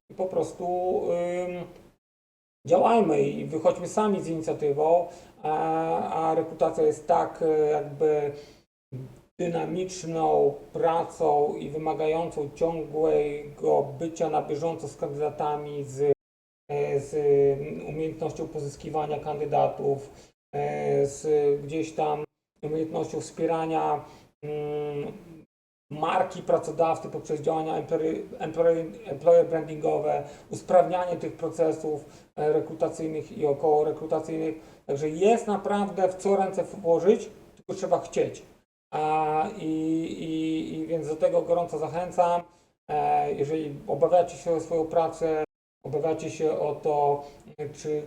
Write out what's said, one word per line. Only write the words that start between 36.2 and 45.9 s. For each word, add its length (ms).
ręce 280
włożyć, 680
tylko 180
trzeba 260
chcieć. 420
A, 560
i, 60
i, 540
i 140
więc 200
do 80
tego 260
gorąco 360
zachęcam. 640
E, 440
jeżeli 420
obawiacie 500
się 140
o 80
swoją 260
pracę, 580
obawiacie 460